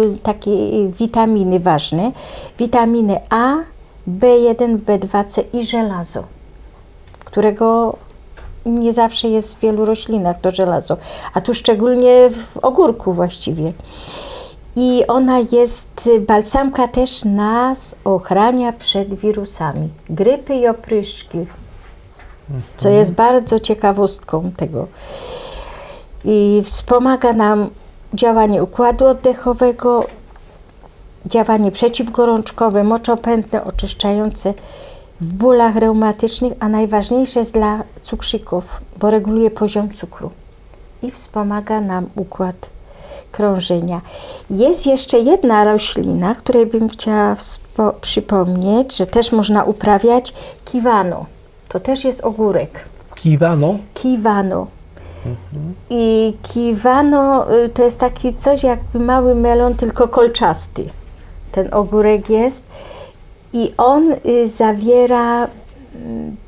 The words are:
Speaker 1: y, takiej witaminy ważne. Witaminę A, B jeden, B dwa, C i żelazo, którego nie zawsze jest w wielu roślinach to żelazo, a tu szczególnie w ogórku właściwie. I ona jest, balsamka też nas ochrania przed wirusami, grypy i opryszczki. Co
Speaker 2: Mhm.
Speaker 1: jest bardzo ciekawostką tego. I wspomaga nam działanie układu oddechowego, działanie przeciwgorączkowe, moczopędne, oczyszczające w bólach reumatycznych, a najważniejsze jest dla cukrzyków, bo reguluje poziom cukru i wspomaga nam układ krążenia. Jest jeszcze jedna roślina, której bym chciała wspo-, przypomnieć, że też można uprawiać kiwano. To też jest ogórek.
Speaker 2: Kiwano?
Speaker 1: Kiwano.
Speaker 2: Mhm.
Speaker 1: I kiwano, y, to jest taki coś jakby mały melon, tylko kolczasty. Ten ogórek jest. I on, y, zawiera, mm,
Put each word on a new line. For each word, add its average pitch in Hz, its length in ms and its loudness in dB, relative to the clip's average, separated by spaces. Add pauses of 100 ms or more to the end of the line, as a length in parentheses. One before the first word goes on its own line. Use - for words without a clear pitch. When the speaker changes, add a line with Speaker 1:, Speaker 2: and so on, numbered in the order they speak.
Speaker 1:
y, 208 200 0
takiej 208 680 -2
witaminy 214 680 0
ważne. 175 520 0 (480)
Witaminę 233 600 0 (100)
A, 240 260 0 (520)
B 190 200 0 (120)
jeden, 233 380 2
B 208 220 0
dwa, 196 240 -2
C 202 180 -4 (120)
i 233 120 -4
żelazo, 196 580 -4 (1000)
którego 226 680 0 (720)
nie 233 280 0
zawsze 233 360 0
jest 220 260 -2
w - 40 -20
wielu 214 260 0
roślinach 208 560 -2
to 185 100 0
żelazo, 180 460 -2 (360)
a - 80 -2
tu 247 120 -2
szczególnie 247 760 4 (240)
w - 40 -14
ogórku 254 560 2
właściwie. 170 600 -4 (1000)
I 247 320 2
ona 254 320 2 (120)
jest, 240 580 0 (180)
balsamka 240 600 2
też 254 380 -2
nas 220 680 0 (100)
ochrania 208 680 2
przed 196 420 -4
wirusami, 170 760 -4 (200)
grypy 254 460 0
i 240 120 2
opryszczki. 220 720 -4 (1400)
Co 202 120 -2
Speaker 2:
Mhm. 208 100 6
Speaker 1:
jest 202 140 2
bardzo 233 460 2
ciekawostką 196 1000 -2
tego. 160 300 -6 (1400)
I 208 400 4
wspomaga 247 680 2
nam 208 360 2 (440)
działanie 214 500 2
układu 240 420 2
oddechowego, 247 1000 2 (1200)
działanie 214 460 2
przeciwgorączkowe, 226 1120 0
moczopędne, 226 800 -2
oczyszczające 214 880 -4 (680)
w 170 120 -6
bólach 233 420 4
reumatycznych, 220 840 0
a 214 100 -2
najważniejsze 214 720 0
jest 226 140 -2
dla 214 300 0 (180)
cukrzyków, - 800 -6 (180)
bo 208 120 2
reguluje 220 400 2
poziom 208 420 -2
cukru - 380 -12 (720)
i 247 80 -8
wspomaga 208 720 -4
nam 185 240 -4 (100)
układ 185 540 -8 (640)
krążenia. 175 680 -2 (480)
Jest 254 360 2
jeszcze 269 340 2
jedna 240 440 4
roślina, 190 720 0
której 240 300 2
bym 226 240 0
chciała 208 460 0
wspo-, - 640 -2
przypomnieć, 196 960 0
że 185 80 0
też 233 260 0
można 208 320 2
uprawiać 214 680 2 (320)
kiwano. 196 600 0 (440)
To 185 100 -6
też 269 260 -4
jest 247 200 -4
ogórek. 214 540 -2 (360)
Speaker 2:
Kiwano? 160 600 2 (180)
Speaker 1:
Kiwano. 202 760 -2 (580)
Speaker 2:
Mhm. 147 480 -10 (160)
Speaker 1:
I 220 520 2
kiwano, 262 1120 2 (100)
y, 233 60 -2
to 240 140 0
jest 240 160 2
taki 247 360 -2
coś 277 280 2
jakby 240 360 -2
mały 247 360 2
melon, 240 400 2
tylko 240 320 0
kolczasty. 233 800 0 (680)
Ten 190 220 -2
ogórek 208 560 2
jest. 226 360 0 (880)
I 233 240 -2
on, 294 360 4 (120)
y, 240 220 2
zawiera, 240 1000 2 (480)
mm, 226 400 -10 (120)